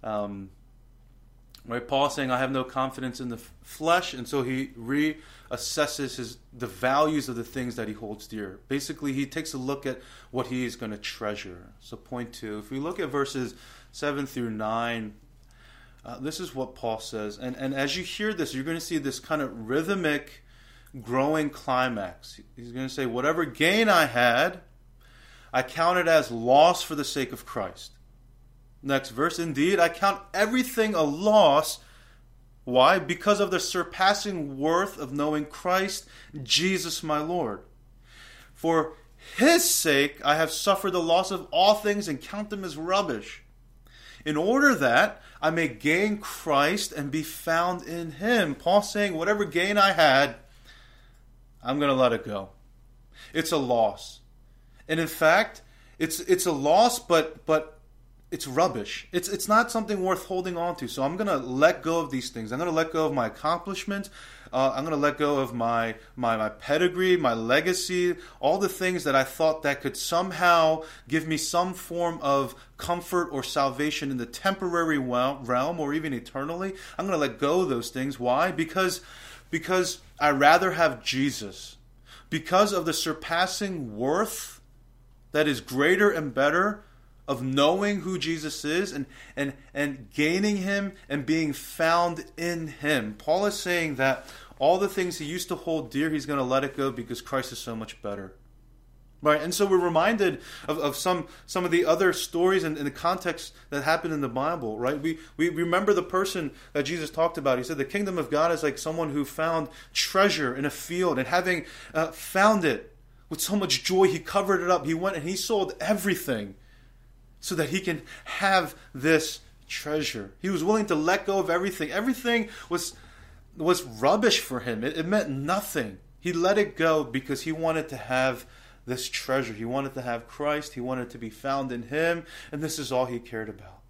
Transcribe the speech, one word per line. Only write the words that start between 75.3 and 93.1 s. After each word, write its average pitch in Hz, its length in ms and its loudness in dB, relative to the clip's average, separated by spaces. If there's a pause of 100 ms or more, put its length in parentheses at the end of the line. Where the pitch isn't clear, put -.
realm 131 360 0
or 143 140 -2
even 156 180 -4
eternally. 165 640 -6 (240)
I'm 170 80 -4
gonna 190 120 0
let 135 220 -2
go 151 220 2
of 170 80 0
those 120 220 -2
things. 131 280 -6
Why? 131 320 2
Because, 180 480 -2 (520)
because 175 480 0 (200)
I 147 120 4
rather 160 400 6
have 151 300 2
Jesus. 131 760 -4 (520)
Because 190 440 2
of 175 120 0
the 165 60 0
surpassing 165 1040 -2
worth 151 640 -2 (720)
that 151 160 4
is 131 140 0
greater 180 480 4
and 151 240 -2
better 170 500 2 (440)
of 131 160 -4
knowing 170 560 2
who 180 180 -4
Jesus 156 460 -6
is 170 300 -2
and, 139 120 -6 (300)
and, 139 160 -4 (220)
and 139 380 -6
gaining 190 460 2
him 196 360 -2 (160)
and 143 160 -4
being 156 260 0
found 165 720 0 (140)
in 165 320 -6
him. 120 480 -2